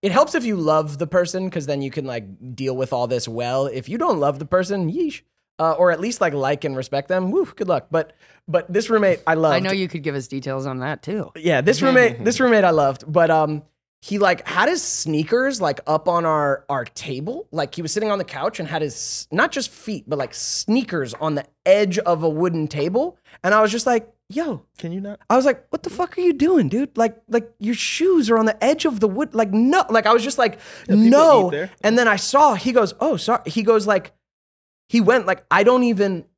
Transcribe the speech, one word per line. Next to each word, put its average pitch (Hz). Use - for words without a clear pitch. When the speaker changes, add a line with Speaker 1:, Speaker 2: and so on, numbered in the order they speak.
Speaker 1:
it 196
helps 277
if 302
you 220
love 156
the 165
person 180
'cause 151
then 139
you 135
can, 143
like, 117
deal 131
with 127
all 123
this 123
well. 120
If 127
you 226
don't 294
love 139
the 151
person, 185
yeesh. 311
Uh, 165
or 175
at 160
least, 233
like, 170
like 143
and 139
respect 139
them. 185
Woo, 349
good 196
luck. 151
But, 160
but 170
this 226
roommate 202
I 160
loved. 160
Speaker 2:
I -
know 185
you 190
could 160
give 143
us 135
details 135
on 131
that, 135
too. 175
Speaker 1:
Yeah, 156
this 240
roommate, 247
this 233
roommate 233
I 180
loved, 143
but, 165
um, 156
he, 202
like, 190
had 208
his 349
sneakers, 220
like, 147
up 156
on 170
our, 147
our 135
table. 151
Like, 151
he 175
was 156
sitting 214
on 202
the 196
couch 151
and 160
had 156
his, -
not 226
just -
feet, -
but, 151
like, 131
sneakers 180
on 156
the 139
edge 190
of 170
a 165
wooden 160
table. 185
And 185
I 214
was 214
just 226
like, 233
"Yo." 254
Speaker 3:
Can 165
you 190
not? 202
Speaker 1:
I 226
was 262
like, 262
"What -
the -
fuck 339
are 359
you 359
doing, 285
dude? 233
Like, 226
like, 226
your 220
shoes 311
are 226
on 220
the 214
edge 311
of 254
the 220
wood." 220
Like, 220
no. 254
Like, 220
I 220
was 233
just 269
like, 233
Speaker 3:
Yeah, 190
people 220
Speaker 1:
"No." 277
Speaker 3:
eat 175
there. 160
Speaker 1:
And 220
then 240
I 214
saw, 285
he 240
goes, 233
"Oh, 214
sorry." 233
He 220
goes, 214
like, 196
he 233
went, 214
like, 185
"I 185
don't 247
even" 196